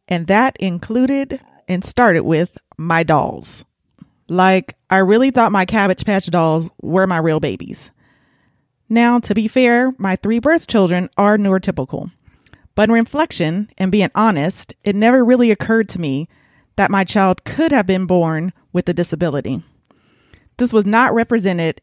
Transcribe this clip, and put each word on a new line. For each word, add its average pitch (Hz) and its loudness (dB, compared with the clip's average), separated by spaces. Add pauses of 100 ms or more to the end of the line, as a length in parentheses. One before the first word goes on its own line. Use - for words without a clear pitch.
and 170 -4
that 220 2
included 254 -4 (260)
and 180 -4
started 208 2
with 165 -2 (200)
my 165 -2
dolls. - -2 (640)
Like, 185 0 (120)
I 190 2
really 226 4
thought 226 2
my 190 2
Cabbage 196 -2
Patch 196 -2
dolls 165 0 (120)
were 190 0
my 180 0
real 156 0
babies. - -8 (960)
Now, 233 2
to 202 -2
be 220 0
fair, 254 2
my 185 -2
three 226 -2
birth 320 0
children 180 0
are 208 4
neurotypical. 185 -2 (640)
But 214 2
in 226 2
reflection 220 -2
and 190 -2
being 196 2
honest, 185 -2 (120)
it 202 -2
never 240 4
really 240 4
occurred 214 0
to 180 -10
me 147 -6 (480)
that 202 2
my 196 0
child 190 0
could 311 -2
have 214 2
been 190 -2
born 170 0 (180)
with 180 -4
a 175 0
disability. 160 -4 (960)
This 240 -2
was 214 2
not 226 2
represented 190 -2